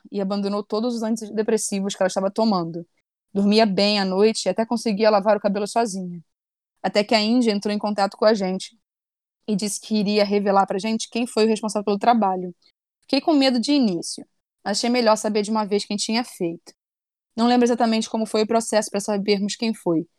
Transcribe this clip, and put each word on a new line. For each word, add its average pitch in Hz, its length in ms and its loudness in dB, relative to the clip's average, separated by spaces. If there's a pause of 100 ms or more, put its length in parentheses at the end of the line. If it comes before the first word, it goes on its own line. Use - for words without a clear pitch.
(120)
e 202 100 -6
abandonou 202 420 -4
todos 226 340 -4
os 226 60 -6
antidepressivos 214 920 -2
que - 80 -2
ela 185 60 2
estava 190 220 -2
tomando. 175 560 -2 (460)
Dormia 202 340 4
bem 202 340 2
à 196 40 0
noite 196 420 2
e - 20 2
até 202 160 -2
conseguia 220 460 0
lavar 208 260 2
o 202 40 -4
cabelo 208 260 -2
sozinha. 185 560 -4 (600)
Até 202 220 0
que 220 100 0
a 220 60 4
Índia 226 320 2
entrou 202 220 -2
em 208 40 -4
contato 202 380 -2
com - 80 -2
a 220 100 6
gente 190 440 -6 (680)
e 214 100 -2
disse 202 240 -4
que - 160 -4
iria 208 280 2
revelar 196 420 2
pra 202 120 -4
gente 220 320 -4
quem 233 160 -2
foi 220 200 0
o - 20 2
responsável 214 360 -2
pelo 202 140 0
trabalho. 196 560 0 (480)
Fiquei 269 180 0
com 330 140 0
medo 269 260 4
de 269 120 0
início, 220 540 0 (380)
mas 208 140 -4
achei 240 120 -2
melhor 233 260 4
saber 214 260 -2
de 208 80 -6
uma 220 160 -2
vez 208 180 -2
quem 208 120 -6
tinha 220 280 -2
feito. - 480 -8 (640)
Não 226 100 2
lembro 240 200 4
exatamente 226 440 0
como 220 160 -2
foi 214 160 0
o 214 40 2
processo 226 440 0
pra 196 100 -2
sabermos 202 560 -2
quem 226 180 -2
foi, 165 320 -2 (120)